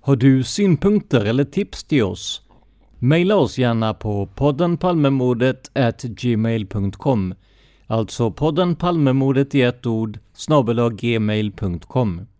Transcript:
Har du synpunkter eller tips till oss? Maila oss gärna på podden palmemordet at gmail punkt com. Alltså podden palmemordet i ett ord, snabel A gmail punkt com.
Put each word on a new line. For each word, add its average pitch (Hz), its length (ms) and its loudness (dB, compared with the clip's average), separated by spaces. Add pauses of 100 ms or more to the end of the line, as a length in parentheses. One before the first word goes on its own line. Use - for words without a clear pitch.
Har 139 160 2
du 131 280 4
synpunkter 190 800 2
eller 123 200 0
tips - 400 -6
till 139 180 0
oss? - 400 -6 (560)
Maila 175 380 2
oss 131 220 0
gärna 113 360 0
på 101 400 -6
podden 156 420 0
palmemordet 135 1000 0
at 120 280 0
gmail 113 640 -2
punkt 98 300 -4
com. 98 380 -2 (560)
Alltså 113 400 -2
podden 160 460 0
palmemordet 139 760 0
i 135 80 4
ett 123 240 -2
ord, 110 320 -4 (140)
snabel 120 460 0
A 120 100 2
gmail 107 640 0
punkt 87 320 -6
com. 101 420 -2 (140)